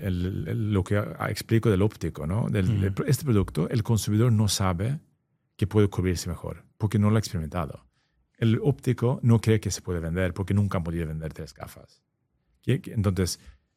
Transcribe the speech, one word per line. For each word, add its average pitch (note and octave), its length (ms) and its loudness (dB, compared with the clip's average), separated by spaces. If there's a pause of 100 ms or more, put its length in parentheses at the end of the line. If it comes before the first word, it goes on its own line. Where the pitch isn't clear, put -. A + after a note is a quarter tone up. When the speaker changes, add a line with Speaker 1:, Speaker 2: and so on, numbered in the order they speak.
Speaker 1:
el, F#2 440 -4
el, A2 260 -2
lo F#2 100 2
que G2+ 140 0
a-, G#2 320 -4
explico A2+ 400 2
del F#2 100 4
óptico, D#2+ 460 -2
¿no? F#2+ 240 -2
Del, F#2+ 180 2
Speaker 2:
Ujú. G2+ 140 2
Speaker 1:
del G2 100 0
pro-, C#4 140 -4
este D3 180 0
producto, G#2 460 2
el A2+ 120 0
consumidor A2 500 2
no G#2+ 160 2
sabe G2 500 0 (580)
que G#2 100 0
puede G#2 220 4
cubrirse F2+ 400 -2
mejor, E2 360 -10 (120)
porque G#2+ 220 0
no G#2 100 4
lo G#2+ 80 4
ha A2 40 4
experimentado. D#2+ 680 -6 (500)
El A2+ 260 2
óptico B2+ 600 0
no A#2 180 6
cree A2 200 2
que G2 100 -4
se - 100 -8
puede F2 200 -4
vender, E2+ 340 -2
porque G2 180 -2
nunca G2 240 2
han E2+ 80 -2
podido E2 220 -4
vender D#2 260 -8
tres - 220 -14
gafas. - 480 -18 (600)
¿Qué? C3+ 200 0
¿Qué? - 100 -12
Entonces, F#2+ 480 0 (360)